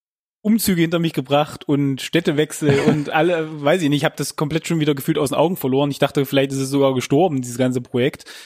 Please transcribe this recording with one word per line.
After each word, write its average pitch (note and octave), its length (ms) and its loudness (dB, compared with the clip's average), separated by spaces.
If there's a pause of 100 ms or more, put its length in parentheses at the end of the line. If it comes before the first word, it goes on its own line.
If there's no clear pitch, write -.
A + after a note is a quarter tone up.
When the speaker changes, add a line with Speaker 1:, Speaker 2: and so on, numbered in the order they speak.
(400)
Speaker 1:
Umzüge G#3 400 2
hinter E3 200 2
mich E3 120 -2
gebracht C#3+ 560 -2
und C#3 320 0
Städtewechsel D3+ 800 0
Speaker 2:
<laughs> C#3+ 60 0
Speaker 1:
und D3 240 0
alle, D#3+ 520 0
weiß E3 200 2
ich C#3+ 80 2
nicht, D3 80 2
ich C#3+ 80 -2
habe - 100 -4
das - 200 -8
komplett D#3 300 -4
schon E3 140 0
wieder D3 140 2
gefühlt D3+ 240 -2
aus C#3+ 120 0
den B2+ 80 -2
Augen E3+ 180 2
verloren. C#3 340 0
Ich - 80 -8
dachte, C#3 260 0
vielleicht C#3 280 0
ist C3+ 80 -4
es C3+ 100 -4
sogar C#3 240 2
gestorben, C#3 480 0
dieses B2 160 -8
ganze B2+ 240 0
Projekt. B2+ 420 -2 (220)